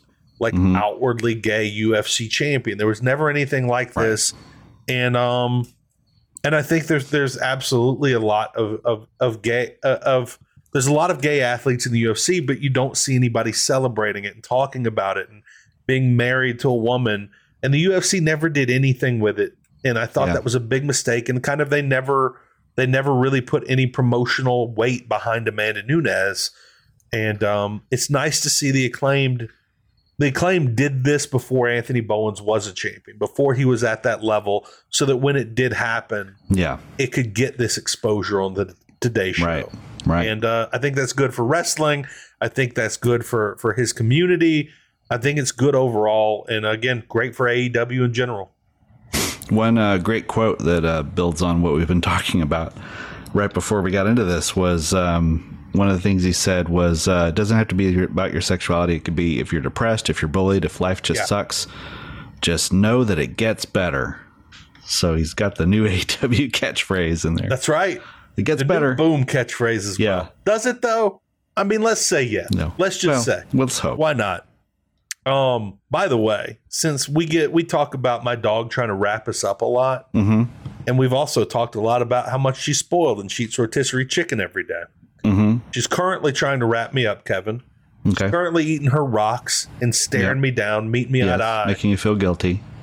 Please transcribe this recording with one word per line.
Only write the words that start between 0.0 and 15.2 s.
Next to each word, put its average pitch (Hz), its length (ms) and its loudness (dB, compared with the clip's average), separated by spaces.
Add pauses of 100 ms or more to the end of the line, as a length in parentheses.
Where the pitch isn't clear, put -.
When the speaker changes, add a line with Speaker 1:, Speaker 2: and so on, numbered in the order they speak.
Speaker 1:
like, 113 140 -2
Speaker 2:
Mm-hmm. 92 220 4
Speaker 1:
outwardly 113 600 0
gay 107 300 0
U 107 300 0
F 107 120 0
C 113 220 -4
champion. 135 480 -2
There 107 100 0
was 107 140 0
never 143 280 0
anything 139 380 -2
like 123 280 -2
Speaker 2:
Right. 113 100 0
Speaker 1:
this. 110 280 0 (540)
And, 123 300 0
um, 123 500 0 (760)
and 147 120 0
I 147 60 2
think 160 260 0
there's, 143 220 0
there's 139 280 0
absolutely 131 760 0
a 117 60 2
lot 107 360 0
of, 107 300 -2
of, 113 220 -2 (120)
of 113 220 0
gay, 117 420 -2
uh, 127 200 2
of, 127 340 0 (360)
there's 135 140 2
a 147 60 4
lot 165 180 2
of 143 100 -4
gay 147 200 0
athletes 123 440 0
in 123 80 -2
the 117 60 2
U 113 120 2
F 107 60 -2
C, 180 220 0
but 135 220 -2
you 139 80 -2
don't 131 280 0
see 135 180 0
anybody 117 380 2
celebrating 107 720 -2
it 101 120 -8
and 107 80 -20
talking 127 420 -2
about 98 320 -2
it 95 120 -6